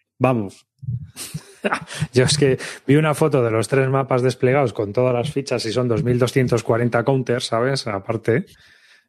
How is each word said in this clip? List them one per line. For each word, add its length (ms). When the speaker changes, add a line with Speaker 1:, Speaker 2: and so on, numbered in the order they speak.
Speaker 1:
vamos. 480
Speaker 2:
<laughs> 1300
Yo 120
es 120
que 220
vi 120
una 180
foto 300
de 80
los 160
tres 200
mapas 340
desplegados 500
con 200
todas 220
las 160
fichas 360
y 60
son 140
dos 160
mil 160
doscientos 460
cuarenta 400
counters, 400
¿sabes? 420
Aparte, 600